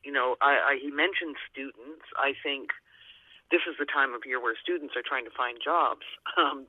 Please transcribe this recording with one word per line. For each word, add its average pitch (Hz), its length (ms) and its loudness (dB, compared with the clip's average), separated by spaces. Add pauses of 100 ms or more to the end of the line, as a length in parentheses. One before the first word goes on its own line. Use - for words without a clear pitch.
you 143 80 -12
know, 127 300 2
I, 139 320 6
I, 135 80 0
he 143 80 -6
mentioned 156 460 0 (160)
students. 135 500 -14 (160)
I 139 240 0
think 135 280 -6 (840)
this 175 160 4
is 156 80 -8
the 143 80 -2
time 135 320 2
of 110 80 -10
year 127 160 -2
where 117 160 0
students 151 400 -4
are 120 80 -4
trying 123 240 -4
to - 80 -18
find 120 240 -2
jobs, 151 480 2 (120)
<laughs> - 200 0
um, 139 280 2